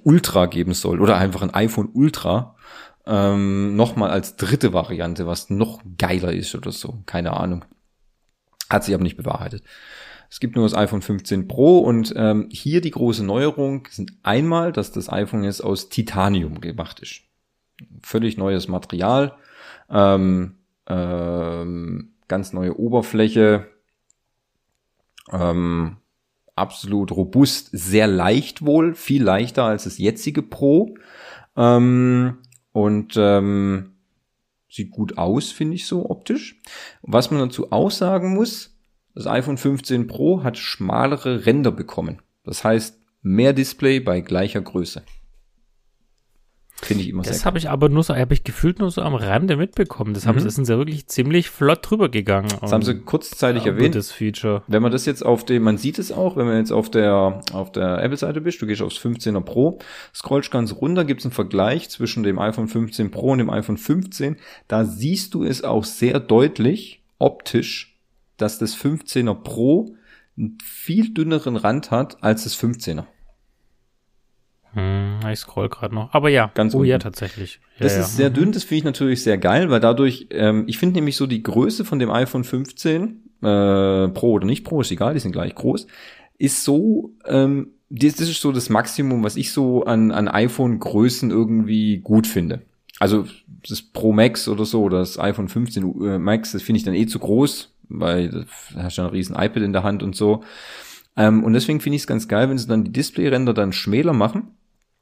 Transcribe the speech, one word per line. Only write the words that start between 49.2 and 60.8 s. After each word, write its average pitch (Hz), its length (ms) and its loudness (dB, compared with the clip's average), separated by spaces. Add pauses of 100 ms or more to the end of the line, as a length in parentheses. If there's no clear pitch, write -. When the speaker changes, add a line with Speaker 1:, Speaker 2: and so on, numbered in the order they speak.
Speaker 2:
mitbekommen. 156 560 -2
Das 98 140 -4
haben 117 80 4
Speaker 1:
Mhm. 120 60 2
Speaker 2:
sie, 170 60 0
das - 100 -4
sind 135 80 0
sie 120 80 2
ja 113 60 4
wirklich 147 280 -4
ziemlich 151 420 0
flott 147 400 0
drüber 214 200 2
gegangen. 104 520 0
Speaker 1:
Das 104 120 -4
haben 110 100 4
sie 104 120 0
Speaker 2:
Und 98 120 -14
Speaker 1:
kurzzeitig 123 580 -2
Speaker 2:
ja, 104 80 0
Speaker 1:
erwähnt. 135 220 2
Speaker 2:
gutes 104 160 -4
Feature. 107 560 -4
Speaker 1:
Wenn 104 160 2
man 120 80 2
das 127 160 -2
jetzt 143 180 -4
auf 117 200 2
dem, 123 180 2
man 107 160 4
sieht 135 220 -4
es - 100 -6
auch, 185 260 -2
wenn 123 100 0
man 113 100 2
jetzt 110 160 0
auf 110 180 0
der, 98 500 2 (120)
auf 95 180 -6
der 90 320 -2
Apple-Seite 143 380 -4
bist, 170 200 -6
du 110 60 -6
gehst 107 160 -2
aufs 98 160 -6
fünfzehner 117 420 -4
Pro, 135 380 0 (340)
scrollst - 380 -2
ganz 113 240 -2
runter, 175 300 0